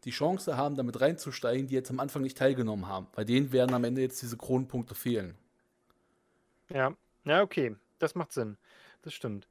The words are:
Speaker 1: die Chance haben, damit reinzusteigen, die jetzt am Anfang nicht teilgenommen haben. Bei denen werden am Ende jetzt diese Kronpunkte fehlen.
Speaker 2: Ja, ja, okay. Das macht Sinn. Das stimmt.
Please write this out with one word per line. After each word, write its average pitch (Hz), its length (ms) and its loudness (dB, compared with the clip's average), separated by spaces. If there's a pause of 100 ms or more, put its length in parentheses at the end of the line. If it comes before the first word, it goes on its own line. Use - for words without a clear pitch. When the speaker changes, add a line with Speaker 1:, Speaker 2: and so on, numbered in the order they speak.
Speaker 1:
die 123 80 -8
Chance 165 460 0
haben, 143 180 0
damit 123 240 -2
reinzusteigen, 135 680 0
die 127 60 -4
jetzt 131 160 0
am 127 120 -4
Anfang 143 200 -4
nicht 135 160 -4
teilgenommen 113 500 2
haben. 95 280 -6
Bei 110 80 -4
denen 127 300 2
werden 127 200 6
am 120 120 2
Ende 127 160 0
jetzt 127 200 -2
diese 117 140 -6
Kronpunkte 127 580 -2
fehlen. 101 420 -2 (1300)
Speaker 2:
Ja, 139 240 2 (300)
ja, 160 180 6
okay. 127 360 0 (200)
Das 160 180 0
macht 170 180 -6
Sinn. 107 240 -4 (460)
Das 156 100 -14
stimmt. 101 380 -8